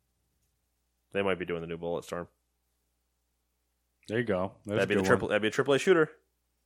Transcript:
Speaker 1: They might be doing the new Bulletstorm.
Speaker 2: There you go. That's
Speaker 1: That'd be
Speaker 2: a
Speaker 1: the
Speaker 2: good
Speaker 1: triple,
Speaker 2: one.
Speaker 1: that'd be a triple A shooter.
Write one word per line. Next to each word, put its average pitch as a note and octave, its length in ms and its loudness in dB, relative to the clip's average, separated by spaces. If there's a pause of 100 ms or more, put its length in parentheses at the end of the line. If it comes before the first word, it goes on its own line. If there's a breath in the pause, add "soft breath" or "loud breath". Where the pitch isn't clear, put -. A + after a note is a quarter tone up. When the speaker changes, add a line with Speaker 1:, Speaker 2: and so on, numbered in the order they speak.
(1120)
Speaker 1:
They G2 80 0
might F#2+ 180 0
be F2+ 60 -6
doing E2+ 160 -6
the E2 60 -10
new E2+ 100 -8
Bulletstorm. E2+ 500 -6 (1800)
Speaker 2:
There A2 120 -2
you A#2+ 60 -2
go. F#2+ 280 -2 (120)
That's G#2 120 -6
Speaker 1:
That'd G2 120 2
be G#2 60 0
Speaker 2:
a - 20 2
Speaker 1:
the F#2+ 60 2
Speaker 2:
good F#2+ 40 0
Speaker 1:
triple, A2+ 200 4
Speaker 2:
one. - 40 -6
Speaker 1:
that'd G#2 100 2
be A2 60 0
a G#2 40 0
triple C#3 220 0
A C3 60 4
shooter. E3 320 4 (540)